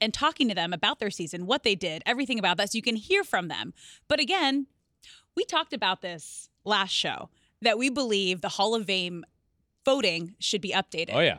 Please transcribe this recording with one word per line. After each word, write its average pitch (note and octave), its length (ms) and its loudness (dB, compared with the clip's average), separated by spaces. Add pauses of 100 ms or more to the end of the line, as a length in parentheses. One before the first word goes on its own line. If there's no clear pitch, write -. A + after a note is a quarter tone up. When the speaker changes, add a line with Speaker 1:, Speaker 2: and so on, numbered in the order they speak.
Speaker 1:
and A3 100 0
talking C#4+ 380 0
to G3+ 60 -4
them E3+ 180 -2
about G#3 240 0
their G#3 140 -4
season, F3 340 -8
what C4 160 0
they G#3 140 2
did, D#3+ 320 -4
everything B3 320 0
about F3+ 180 2
that, G3+ 140 0
so - 40 -2
you A3+ 60 -2
can A#3 140 0
hear F#4 280 2
from F3+ 260 -2
them. A#2 220 -6 (360)
But D4 120 2
again, C#4+ 460 2 (680)
we G4+ 100 0
talked D#4+ 280 -2
about F#3+ 280 -2
this - 480 -12 (160)
last G3 240 2
show, - 400 -4 (320)
that A3 160 4
we C4 140 2
believe G3 500 0
the G3+ 80 -2
Hall G#3 240 0
of A3 140 0
Fame F3+ 360 -2 (600)
voting F#3 540 2
should - 200 0
be D#3 120 -6
updated. F3 420 -2
Speaker 2:
Oh, B2 60 4
yeah. C3+ 200 4